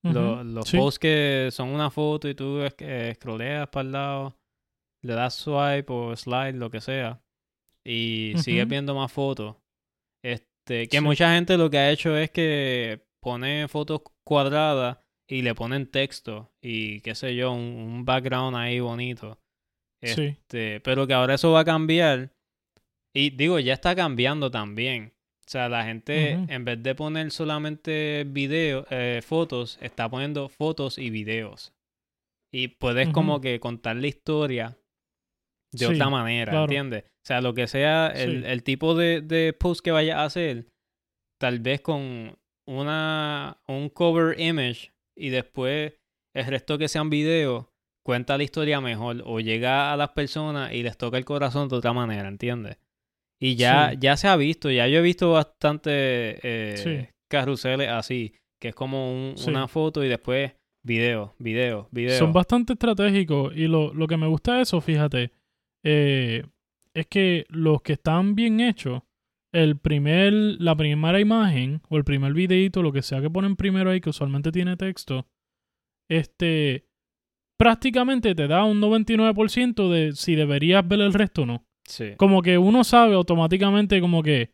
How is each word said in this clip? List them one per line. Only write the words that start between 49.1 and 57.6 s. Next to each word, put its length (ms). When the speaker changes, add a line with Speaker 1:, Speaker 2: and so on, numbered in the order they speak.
Speaker 2:
o 160
llega 520
a 40
las 140
personas 600
y 100
les 140
toca 220
el 60
corazón 440
de 80
otra 160
manera, 360
¿entiendes? 500
Y 160
ya, 360
Speaker 1:
Sí. 80
Speaker 2:
ya 160
se 120
ha 80
visto, 340
ya 180
yo 100
he 40
visto 300
bastante, 580
eh, 340
Speaker 1:
Sí. 380
Speaker 2:
carruseles 580